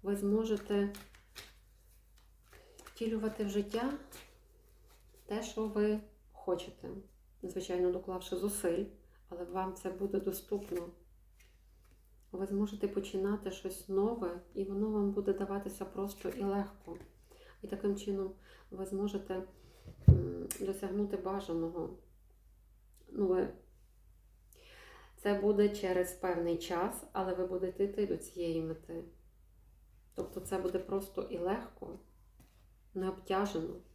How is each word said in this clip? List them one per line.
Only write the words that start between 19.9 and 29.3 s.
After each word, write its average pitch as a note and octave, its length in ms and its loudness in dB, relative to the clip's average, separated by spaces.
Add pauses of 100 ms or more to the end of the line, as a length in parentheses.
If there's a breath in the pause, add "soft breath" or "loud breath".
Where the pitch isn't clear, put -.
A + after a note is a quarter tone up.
м, F3 400 8 (120)
досягнути G3 560 0
бажаного. F3 760 -2 (1160)
Ну, G3+ 180 2
ви, F#3 220 4 (1700 loud breath)
це G3+ 180 2
буде G3+ 340 6
через F#3 440 2
певний E3+ 460 0
час, - 540 -2
але F#3 220 0
ви F3+ 120 0
будете F3+ 380 0
йти G3+ 220 0
до E3+ 100 0
цієї E3 460 -2
мети. D#3+ 420 -6 (1120)